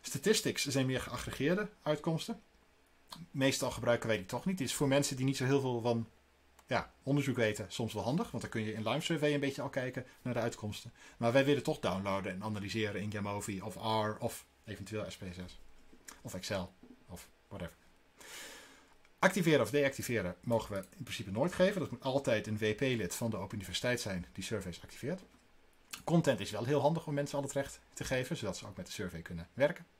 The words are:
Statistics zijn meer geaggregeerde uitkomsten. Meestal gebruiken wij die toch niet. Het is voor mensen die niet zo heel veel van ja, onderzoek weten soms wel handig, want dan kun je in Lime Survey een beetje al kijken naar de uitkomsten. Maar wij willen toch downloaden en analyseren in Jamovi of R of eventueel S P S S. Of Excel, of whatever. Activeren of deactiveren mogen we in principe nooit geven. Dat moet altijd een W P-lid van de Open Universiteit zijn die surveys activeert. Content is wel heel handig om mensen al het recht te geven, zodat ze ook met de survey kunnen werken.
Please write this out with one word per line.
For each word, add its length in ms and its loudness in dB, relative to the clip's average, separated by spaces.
Statistics 640 2
zijn 200 2
meer 160 0
geaggregeerde 680 -2
uitkomsten. 600 -2
Meestal 400 2
gebruiken 360 2
wij 100 4
die 80 -4
toch 200 -6
niet. 140 0
Het 80 0
is 80 -2
voor 120 2
mensen 280 4
die 100 0
niet 120 2
zo 80 0
heel 160 6
veel 200 0
van 260 2
ja, 260 0
onderzoek 320 2
weten 340 2
soms 240 -2
wel 100 -2
handig, 280 0
want 120 -6
dan 80 -8
kun 120 -2
je 100 -2
in 140 -4
Lime 140 2
Survey 320 2
een 60 2
beetje 220 -2
al 80 -4
kijken 360 -4
naar 120 -4
de 60 2
uitkomsten. 540 -4
Maar 140 4
wij 140 8
willen 180 4
toch 160 -2
downloaden 520 0
en 120 -6
analyseren 580 -2
in 80 -4
Jamovi 520 -4
of 140 -8
R 440 0
of 260 -6
eventueel 460 -6
S 60 -12
P 140 -12
S 200 -10
S. 80 -18
Of 120 -12
Excel, 400 -4
of 200 -14
whatever. 280 -10
Activeren 420 6
of 80 2
deactiveren 720 0
mogen 340 0
we 100 -4
in 60 -12
principe 280 -8
nooit 220 0
geven. 280 4
Dat 100 -4
moet 120 -10
altijd 440 2
een 100 -2
W 180 2
P-lid 400 0
van 140 -2
de 80 -2
Open 180 -6
Universiteit 460 -2
zijn 320 -4
die 100 -8
surveys 380 -4
activeert. 400 -8
Content 360 4
is 120 -4
wel 140 -4
heel 160 4
handig 260 2
om 60 -2
mensen 240 -2
al 60 -2
het 100 -8
recht 260 -4
te 100 -10
geven, 340 -2
zodat 200 -4
ze 100 -12
ook 100 -12
met 80 -10
de 60 -14
survey 300 -6
kunnen 320 -10
werken. 320 0